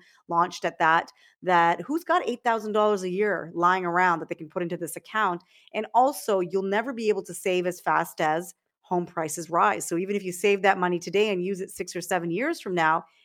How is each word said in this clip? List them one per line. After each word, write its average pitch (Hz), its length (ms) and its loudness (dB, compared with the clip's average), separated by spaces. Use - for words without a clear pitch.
launched 175 380 0
at 165 120 -4
that, 165 320 0
that 175 380 4
who's 302 240 -6
got 320 240 0
eight 240 160 -6
thousand 226 280 -2
dollars 208 300 2
a 185 60 -6
year 180 460 -2
lying 180 320 2
around 175 340 2
that 156 80 -10
they 170 60 -6
can 156 160 -14
put 185 120 -6
into 170 140 -4
this 165 180 -8
account? 180 480 -2
And 214 220 -4
also, 233 460 2
you'll 185 240 -2
never 214 280 -2
be 226 160 -2
able 196 160 0
to 180 80 -14
save 180 340 -2
as 175 140 -4
fast 165 400 0
as 165 320 0
home 180 240 -2
prices 160 420 -6
rise. 175 400 2
So 170 80 -2
even 190 200 -2
if 196 60 -4
you 185 100 -6
save 202 300 2
that 190 140 6
money 180 220 0
today 196 340 0
and 180 100 -2
use 185 200 -4
it - 80 -10
six - 260 -10
or 175 60 -4
seven 170 280 -2
years 269 300 -2
from 190 140 -6
now, 165 320 2